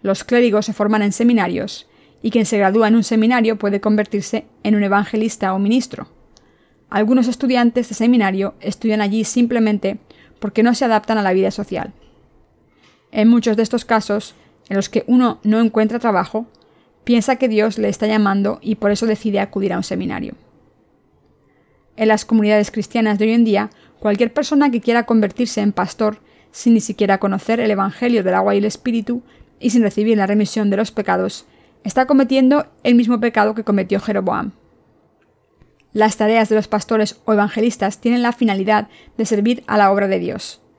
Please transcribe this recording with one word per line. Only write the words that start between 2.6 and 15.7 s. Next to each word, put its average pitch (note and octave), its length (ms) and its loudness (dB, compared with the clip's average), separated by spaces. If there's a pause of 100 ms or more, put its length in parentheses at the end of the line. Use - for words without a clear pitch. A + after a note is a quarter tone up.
en A3 80 6
un A3 80 2
seminario A3+ 520 0
puede G3+ 240 -4
convertirse G#3+ 680 -2 (180)
en G#3 100 2
un G#3 80 0
evangelista G3+ 720 -2
o F#3+ 60 -2
ministro. A3+ 480 -2 (840)
Algunos A3+ 380 2
estudiantes A#3+ 600 0
de G#3+ 60 -12
seminario G3 680 0
estudian G#3+ 400 -4
allí G#3 220 -2
simplemente G#3+ 760 0 (420)
porque G#3+ 240 -2
no A#3+ 100 2
se C4+ 100 -2
adaptan A3 340 0
a G#3 40 -2
la F#3+ 100 0
vida F#3+ 200 0
social. G3 400 -8 (1200)
En A3 160 2
muchos A#3 280 4
de A3+ 60 0
estos A#3 220 -2
casos, G#3+ 500 -2 (340)
en G3 80 -4
los G3 120 -2
que - 180 -2
uno B3 380 2
no G#3+ 160 2
encuentra A3 400 0